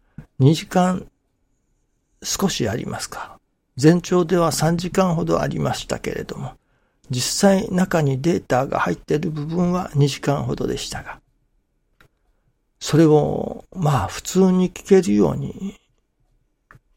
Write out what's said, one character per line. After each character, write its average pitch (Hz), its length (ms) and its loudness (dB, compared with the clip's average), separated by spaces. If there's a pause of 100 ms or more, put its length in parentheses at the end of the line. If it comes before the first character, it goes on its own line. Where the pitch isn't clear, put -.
(380)
二 135 160 6
時 - 140 -6
間 185 400 0 (1120)
少 - 280 -2
し 123 200 -2
あ - 60 -4
り - 100 -8
ま - 140 -8
す - 100 -10
か。 - 300 -16 (380)
全 156 240 6
長 180 240 0
で 175 120 0
は 165 140 2
三 156 260 0
時 175 140 -6
間 185 240 2
ほ 170 100 -2
ど 82 160 0
あ - 60 -2
り - 120 -6
ま 69 140 -2
し - 140 -10
た - 100 -6
け - 140 -8
れ - 120 -8
ど - 140 -14
も、 135 160 -10 (560)
実 127 400 0
際 190 220 0
中 180 320 0
に 135 180 0
デ 170 180 0
ー - 60 -14
タ 135 220 0
が - 120 -2
入 175 140 -2
っ - 20 -12
て - 200 -4
い 151 40 0
る 156 120 -4
部 147 160 -6
分 175 240 0
は 180 240 -4
二 143 120 4
時 139 140 -6
間 143 220 -2
ほ 135 120 -4
ど - 120 -4
で 123 100 -4
し - 140 -10
た 131 100 -10
が、 - 180 -16 (1600)
そ - 180 -2
れ 165 80 8
を、 151 680 2
ま 147 300 0
あ、 92 40 -4
普 - 140 -12
通 185 300 2
に 185 200 2
聞 - 140 -18
け 190 160 6
る 196 140 0
よ 196 160 4
う - 60 -4
に 185 420 -10 (1160)